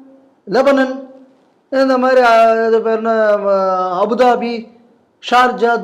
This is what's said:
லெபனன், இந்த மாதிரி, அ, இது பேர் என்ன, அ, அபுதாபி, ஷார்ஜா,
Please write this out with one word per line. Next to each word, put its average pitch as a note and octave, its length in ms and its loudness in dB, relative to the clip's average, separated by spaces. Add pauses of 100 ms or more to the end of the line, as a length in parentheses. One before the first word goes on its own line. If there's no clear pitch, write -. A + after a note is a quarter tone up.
(520)
லெபனன், C4 540 0 (640)
இந்த C4 280 0
மாதிரி, B3+ 240 2
அ, A3+ 460 4
இது A3+ 140 2
பேர் A3 140 -2
என்ன, A3 140 -4
அ, G3 960 -2
அபுதாபி, A#3 640 -2 (640)
ஷார்ஜா, A#3 400 0 (120)